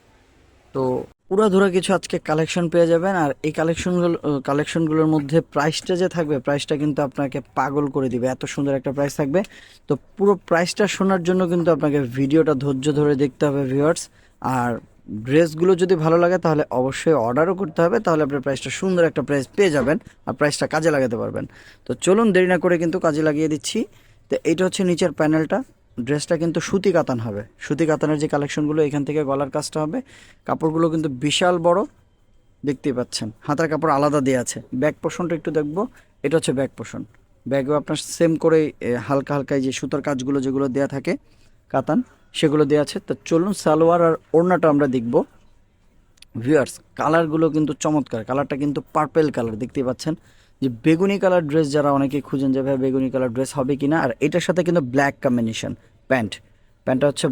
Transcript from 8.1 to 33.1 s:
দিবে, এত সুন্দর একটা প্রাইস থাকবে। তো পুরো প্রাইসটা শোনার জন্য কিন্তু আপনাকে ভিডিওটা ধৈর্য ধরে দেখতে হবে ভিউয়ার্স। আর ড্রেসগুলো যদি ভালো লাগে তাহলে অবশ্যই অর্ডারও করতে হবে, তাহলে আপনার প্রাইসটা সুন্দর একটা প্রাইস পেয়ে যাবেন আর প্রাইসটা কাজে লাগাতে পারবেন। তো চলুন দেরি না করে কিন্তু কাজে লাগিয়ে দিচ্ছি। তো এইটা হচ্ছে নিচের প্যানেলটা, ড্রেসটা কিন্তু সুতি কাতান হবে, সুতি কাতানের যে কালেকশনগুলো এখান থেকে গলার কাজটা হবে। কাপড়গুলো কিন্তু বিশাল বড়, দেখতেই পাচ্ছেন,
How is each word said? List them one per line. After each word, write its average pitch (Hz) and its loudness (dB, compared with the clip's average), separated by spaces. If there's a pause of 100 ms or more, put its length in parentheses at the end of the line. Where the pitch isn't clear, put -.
দিবে, 123 -2
এত - -14 (120)
সুন্দর 139 -2
একটা 135 -6
প্রাইস 143 -2
থাকবে। 151 0 (480)
তো - 2 (240)
পুরো 202 4 (160)
প্রাইসটা 175 0 (120)
শোনার 190 0
জন্য 185 2 (100)
কিন্তু 175 0
আপনাকে 147 0 (200)
ভিডিওটা 147 2 (100)
ধৈর্য 135 -2 (120)
ধরে 147 2
দেখতে 147 -2
হবে 139 0 (100)
ভিউয়ার্স। 147 2 (560)
আর 120 0 (540)
ড্রেসগুলো 160 4 (100)
যদি 185 4 (100)
ভালো 165 4
লাগে 180 4
তাহলে 151 2 (160)
অবশ্যই 135 2 (100)
অর্ডারও 156 2
করতে 196 -4
হবে, 190 2
তাহলে 160 2
আপনার 139 -4
প্রাইসটা 135 -4 (100)
সুন্দর 185 2
একটা 143 -4
প্রাইস 143 0 (100)
পেয়ে 202 4
যাবেন 139 2 (300)
আর - -4
প্রাইসটা 147 0
কাজে 160 2
লাগাতে 127 0
পারবেন। 107 -6 (420)
তো - -6 (140)
চলুন 208 4
দেরি 185 4
না 180 4
করে 180 4
কিন্তু 175 0
কাজে 156 0
লাগিয়ে 151 0
দিচ্ছি। - -4 (500)
তো 139 -2 (160)
এইটা 165 0
হচ্ছে 185 -2
নিচের 170 0
প্যানেলটা, 156 2 (480)
ড্রেসটা 147 -2
কিন্তু 170 0 (100)
সুতি 196 2
কাতান 135 0
হবে, 104 -8 (220)
সুতি 151 -2
কাতানের 151 0
যে 156 -2
কালেকশনগুলো 147 -2
এখান 143 -2
থেকে 151 -2 (100)
গলার 139 -2
কাজটা 151 -6
হবে। 165 -4 (480)
কাপড়গুলো 160 0
কিন্তু 160 -2 (160)
বিশাল 180 2 (120)
বড়, 175 4 (880)
দেখতেই 139 -2
পাচ্ছেন, 120 -6 (180)